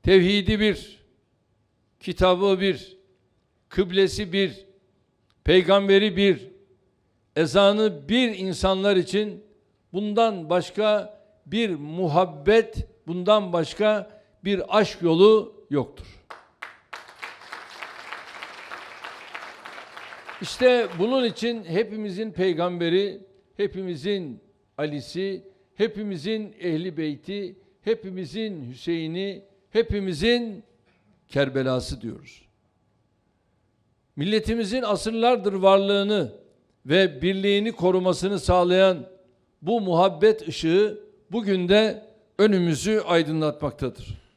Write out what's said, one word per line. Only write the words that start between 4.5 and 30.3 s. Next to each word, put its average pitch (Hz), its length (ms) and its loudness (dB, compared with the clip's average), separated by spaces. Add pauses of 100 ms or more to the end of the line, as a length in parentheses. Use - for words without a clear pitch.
peygamberi 196 720 4
bir, 196 320 2 (880)
ezanı 185 720 2
bir 226 300 0
insanlar 190 580 0
için 190 480 -2 (480)
bundan 208 580 -2
başka 202 680 -2 (260)
bir 208 240 -2
muhabbet, 170 1160 0 (180)
bundan 180 460 0
başka 202 680 -2 (240)
bir 196 340 0
aşk - 240 0
yolu 196 680 4
yoktur. - 540 -6 (4000)
İşte 240 460 4 (100)
bunun 247 260 0
için 226 400 -4
hepimizin 208 680 -4
peygamberi, 175 880 -2 (360)
hepimizin 185 840 -6 (380)
Ali'si, 165 720 -8 (240)
hepimizin 208 840 -6
ehli 170 360 -4
beyti, 165 600 -8 (260)
hepimizin 190 880 -8
Hüseyin'i, 165 720 -6 (260)
hepimizin 214 920 -2 (640)